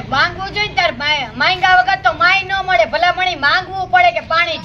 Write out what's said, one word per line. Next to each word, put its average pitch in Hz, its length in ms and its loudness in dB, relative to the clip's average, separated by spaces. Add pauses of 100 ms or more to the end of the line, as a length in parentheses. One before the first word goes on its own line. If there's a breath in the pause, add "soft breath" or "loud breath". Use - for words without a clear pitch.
(120)
માંગવું 349 440 -2
જોઈએ 415 120 -2
ને - 100 -10
તાર 339 220 0
માય, 294 260 -2 (140)
માંગ્યા 370 380 4
વગર 370 260 2
તો 349 160 2
માય 381 220 4
ન 381 100 -6 (140)
મળે, 349 260 2
ભલામણી 349 540 0
માંગવું 370 480 -2
પડે 359 220 6
કે 311 140 -6
પાણી 330 340 -2